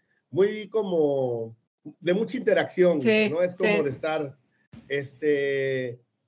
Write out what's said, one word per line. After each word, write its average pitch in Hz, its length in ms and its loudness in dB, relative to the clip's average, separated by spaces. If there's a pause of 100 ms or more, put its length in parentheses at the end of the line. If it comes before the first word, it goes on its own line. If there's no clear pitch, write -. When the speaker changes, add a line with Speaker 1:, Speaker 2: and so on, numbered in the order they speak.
(300)
Speaker 1:
muy 202 380 0
como 139 880 -2 (440)
de 175 140 0
mucha 226 240 -2
interacción, 175 600 2
Speaker 2:
Sí, 214 300 4
Speaker 1:
¿no? 165 120 0
Es 180 120 -2
como 208 240 2
Speaker 2:
sí. 156 60 0
Speaker 1:
de 139 60 -2
estar, 156 460 -4 (520)
este, 139 1120 -2 (280)